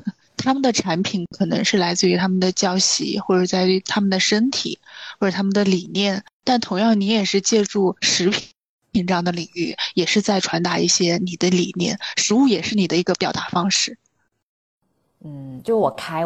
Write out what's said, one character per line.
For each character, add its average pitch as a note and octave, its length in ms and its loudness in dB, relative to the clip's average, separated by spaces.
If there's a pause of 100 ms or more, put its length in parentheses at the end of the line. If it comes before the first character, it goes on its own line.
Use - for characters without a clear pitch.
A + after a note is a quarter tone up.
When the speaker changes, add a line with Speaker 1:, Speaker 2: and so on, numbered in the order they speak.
(120)
Speaker 1:
<laughs> - 240 -16
他 C4 180 0
们 C#4 80 -2
的 B3+ 120 4
产 F3+ 280 0
品 F3+ 240 -4 (120)
可 F#3+ 80 2
能 E3+ 180 0
是 G3+ 140 0
来 F3 180 0
自 F#3 140 2
于 F3+ 80 2
他 F3+ 100 0
们 F#3 100 0
的 F#3 140 2
教 F#3 260 0
习， - 400 -2
或 F#3+ 220 2
者 F3+ 60 2
在 F#3 200 0
于 F#3+ 140 2
他 - 220 -2
们 G3 80 2
的 F#3+ 100 0
身 A3 320 2
体， - 260 -6 (440)
或 G3+ 60 2
者 F#3 40 2
他 F#3 100 -2
们 G3 120 0
的 G3+ 100 4
理 F#3 300 0
念。 G3 280 0 (220)
但 B3 160 2
同 F#3 200 -2
样， A3 200 4
你 G3 80 0
也 G#3+ 160 2
是 G3 160 0
借 G#3 240 2
助 F#3+ 380 0
食 - 280 2 (640)
品 F3 160 2
这 F#3 60 2
样 F3 100 0
的 F3 80 0
领 E3+ 220 -6
域， E3+ 200 -4 (220)
也 E3+ 100 2
是 G#3 160 2
在 G3 200 2
传 E3+ 200 -2
达 F3 160 -2
一 E3+ 80 2
些 F3 320 2
你 F3+ 200 -6
的 F3 120 2
理 F3+ 280 2
念， F#3+ 200 -2 (200)
食 - 160 0
物 C4+ 120 6
也 G3 160 4
是 - 140 -4
你 F#3 140 2
的 D#3+ 80 2
一 F3+ 60 4
个 F#3 100 2
表 F3 180 -2
达 - 200 -4
方 F#3 200 0
式。 - 260 -2 (1200)
Speaker 2:
嗯， C3+ 420 -14
就 A3+ 140 0
我 D#3+ 140 2
开 E3 340 -6